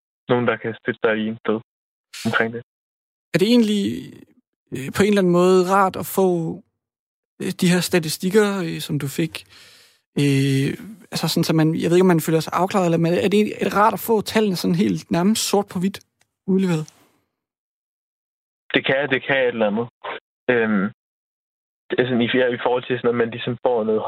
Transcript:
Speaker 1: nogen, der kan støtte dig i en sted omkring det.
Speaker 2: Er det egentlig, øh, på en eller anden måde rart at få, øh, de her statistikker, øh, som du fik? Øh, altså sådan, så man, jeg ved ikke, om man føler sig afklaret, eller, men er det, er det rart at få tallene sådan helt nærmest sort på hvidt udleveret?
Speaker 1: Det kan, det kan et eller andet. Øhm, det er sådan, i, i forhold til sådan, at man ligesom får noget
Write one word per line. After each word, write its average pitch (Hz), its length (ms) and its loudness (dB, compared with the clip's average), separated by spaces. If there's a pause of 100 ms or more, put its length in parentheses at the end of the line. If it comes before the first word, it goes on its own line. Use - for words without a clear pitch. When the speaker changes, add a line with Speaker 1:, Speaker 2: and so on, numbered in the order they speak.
(280)
Speaker 1:
nogen, 123 200 0
der 113 80 0
kan 113 240 -8
støtte - 220 -6
dig 110 160 2
i 110 100 -2
en 113 160 -8
sted 110 160 -2 (640)
omkring 226 280 0
det. 233 80 -12 (720)
Speaker 2:
Er 170 40 2
det 185 160 2
egentlig, 214 280 2 (880)
øh, 135 240 -10
på - 60 2
en 208 60 2
eller 202 140 4
anden 175 180 4
måde 185 200 6 (140)
rart 190 220 2
at 185 100 -8 (120)
få, 190 100 4 (1120)
øh, 185 180 -6
de 180 120 2
her 180 80 2
statistikker, 180 680 0 (200)
øh, 165 200 -8
som 151 120 -4
du 139 100 -6 (120)
fik? 160 140 -4 (880)
Øh, 139 480 2 (420)
altså - 160 -4
sådan, 165 160 0
så 175 160 0
man, 156 80 4 (140)
jeg 180 60 2
ved 170 80 4
ikke, 190 120 6
om 180 60 6
man 160 120 0
føler 160 140 2
sig - 160 -8
afklaret, 185 300 0
eller, 165 120 2
men 165 140 2
er 180 240 0
det, 214 60 6 (180)
er - 40 -2
det 190 120 -2
rart 208 180 4
at - 140 -10
få 220 120 2
tallene 208 360 0
sådan 185 280 0
helt 180 260 -2
nærmest 190 400 2
sort 202 220 2
på 190 60 -6
hvidt 190 200 -2 (480)
udleveret? 185 380 0 (1900)
Speaker 1:
Det 135 120 0
kan, 139 240 0
det 131 160 0
kan 139 100 0
et 131 120 2
eller 113 180 0
andet. 110 220 -2 (600)
Øhm, 110 360 0 (1000)
det - 120 -8
er 123 80 2
sådan, 120 180 0
i, 107 40 -2 (260)
i - 80 -10
forhold 123 200 -2
til 127 120 -4
sådan, 120 180 0
at 120 80 0
man 117 80 -2
ligesom 120 360 -6
får 113 180 0
noget 110 240 0